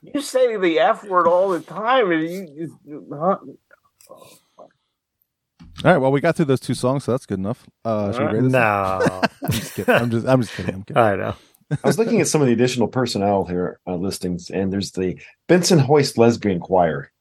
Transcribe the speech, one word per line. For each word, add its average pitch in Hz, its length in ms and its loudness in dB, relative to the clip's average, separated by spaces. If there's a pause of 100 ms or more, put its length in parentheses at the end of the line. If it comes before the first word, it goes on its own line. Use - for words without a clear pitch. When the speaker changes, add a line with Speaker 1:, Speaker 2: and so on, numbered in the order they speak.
Speaker 1:
You - 200 -8
say 254 360 -2
the 170 220 0
F 196 240 2
word 180 240 2
all 180 220 4
the 170 100 -2
time, 214 520 0
and 160 160 0
you 170 400 -10 (200)
just, 143 240 -16
huh? 165 260 -2 (720)
Speaker 2:
All - 600 -20 (1120)
right. 175 140 6
Well, 135 140 2
we 139 100 2
got 160 140 0
through 165 100 0
those 131 140 2
two - 140 -6
songs, 127 300 -2
so - 80 -2
that's - 140 -2
good 98 140 -6
enough. 98 260 -6 (200)
Uh, 104 260 -2
should 117 100 -6
we 147 40 0
Speaker 1:
All - 20 -2
right. 107 80 -2
Speaker 2:
rate 127 80 0
this? 127 80 2
Speaker 3:
No. 95 680 0 (120)
Speaker 2:
<laughs> - 100 -18
I'm - 80 -4
just - 240 -4
kidding. - 200 0
I'm 120 140 0
just, 113 180 -2
I'm 131 140 4
just 104 140 -6
kidding. 92 200 -6
I'm 95 80 -14
kidding. - 200 0
Speaker 3:
I 101 120 2
know. 104 200 -6 (360)
Speaker 4:
I 143 60 -4 (100)
was 143 120 0
looking 226 220 0
at 143 60 0
some 156 140 0
of 135 60 4
the 120 60 4
additional 120 340 2
personnel 101 580 0
here, 90 400 -4
uh, 90 100 -6
listings, 90 540 -6
and 92 220 -2
there's 98 200 -4
the 92 280 -4 (280)
Benson 175 320 4
Hoist 143 380 2
Lesbian 113 420 2
Choir. 85 600 0